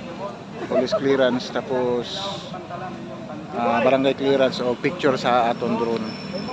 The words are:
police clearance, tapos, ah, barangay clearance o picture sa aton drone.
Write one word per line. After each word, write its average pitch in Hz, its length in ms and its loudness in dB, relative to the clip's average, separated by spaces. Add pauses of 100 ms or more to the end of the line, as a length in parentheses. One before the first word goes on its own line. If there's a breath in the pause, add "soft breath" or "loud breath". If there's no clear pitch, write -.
(680)
police - 300 2
clearance, 131 560 2
tapos, 123 680 -2 (1300)
ah, 117 260 0
barangay 135 380 4
clearance 135 420 4
o 123 160 0
picture 135 400 2
sa 120 380 4
aton 117 240 0
drone. 113 300 0 (460)